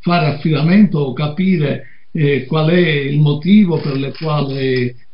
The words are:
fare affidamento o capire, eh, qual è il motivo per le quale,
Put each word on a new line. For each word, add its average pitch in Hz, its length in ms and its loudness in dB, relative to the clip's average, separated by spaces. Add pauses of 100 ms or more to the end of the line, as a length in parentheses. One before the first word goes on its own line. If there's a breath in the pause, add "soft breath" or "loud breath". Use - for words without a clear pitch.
fare 170 260 0
affidamento 160 720 2
o 131 140 -2
capire, 151 720 -2 (260 loud breath)
eh, 143 340 0
qual 156 240 0
è 180 80 4
il 147 420 0
motivo 165 600 4
per 135 160 -4
le 139 160 -4
quale, 135 840 -2 (180 soft breath)